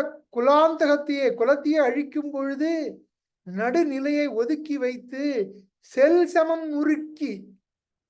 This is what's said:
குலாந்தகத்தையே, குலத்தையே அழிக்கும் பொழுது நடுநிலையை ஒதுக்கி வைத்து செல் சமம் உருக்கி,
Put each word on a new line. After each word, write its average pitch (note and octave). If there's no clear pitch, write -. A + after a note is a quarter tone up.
குலாந்தகத்தையே, D4
குலத்தையே D4
அழிக்கும் C#4+
பொழுது C#4
நடுநிலையை D4
ஒதுக்கி D4
வைத்து B3+
செல் E4
சமம் E4
உருக்கி, D4+